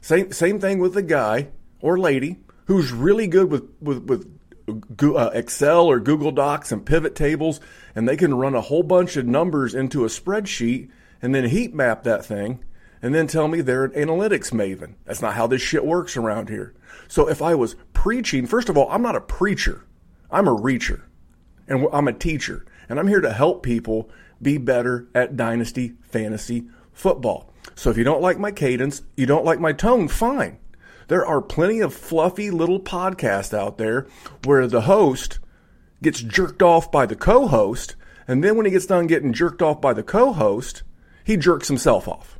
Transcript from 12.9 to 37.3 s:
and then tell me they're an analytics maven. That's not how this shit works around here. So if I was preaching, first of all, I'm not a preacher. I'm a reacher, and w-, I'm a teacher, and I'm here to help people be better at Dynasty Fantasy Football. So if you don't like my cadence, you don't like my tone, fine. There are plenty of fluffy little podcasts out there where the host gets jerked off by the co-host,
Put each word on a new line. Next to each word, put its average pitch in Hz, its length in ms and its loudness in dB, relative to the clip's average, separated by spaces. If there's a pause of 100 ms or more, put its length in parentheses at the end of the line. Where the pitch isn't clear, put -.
and 127 120 -2
then 160 120 2
tell 156 200 0
me 165 140 -2
they're 131 240 0
an 131 60 -2
analytics 160 600 -2
maven. 98 420 -4 (100)
That's - 160 -10
not 107 140 -4
how 117 120 0
this 127 140 0
shit - 240 -2
works 165 320 -2
around 110 320 -4
here. 104 260 -10 (340)
So 151 200 4
if 147 140 -2
I 165 120 2
was 123 220 0 (160)
preaching, 196 540 0
first 233 240 0
of 147 80 4
all, 139 120 4
I'm 214 120 -2
not 233 140 -2
a 110 40 -2
preacher. - 640 -2 (460)
I'm 190 180 2
a 120 80 4
reacher, 120 460 -2 (680)
and 135 140 0
w-, 151 100 2
I'm 143 160 2
a - 60 -2
teacher, - 500 -6 (240)
and 123 100 -4
I'm 185 100 0
here 202 120 4
to 120 140 0
help 147 280 2
people 110 460 -2 (320)
be 139 160 0
better 123 580 -2
at 123 220 0
Dynasty 117 640 -4
Fantasy 110 680 -6 (220)
Football. - 640 -2 (220)
So - 160 0
if 107 80 0
you 117 60 2
don't 147 180 2
like 180 160 0
my 202 120 -4
cadence, 135 520 -2 (120)
you 131 120 0
don't 143 180 2
like 165 160 0
my 160 140 0
tone, 208 340 2
fine. 226 500 -2 (480)
There 165 200 2
are 147 160 0
plenty 208 380 0
of 165 120 0
fluffy 180 580 -2
little 175 300 0
podcasts 175 720 -4
out 104 240 -4
there 113 300 -2 (380)
where 135 220 4
the 113 160 2
host 160 560 2 (640)
gets 147 200 -2
jerked 175 400 0
off 165 280 4
by 143 140 4
the 107 100 -4
co-host, 151 800 2 (320)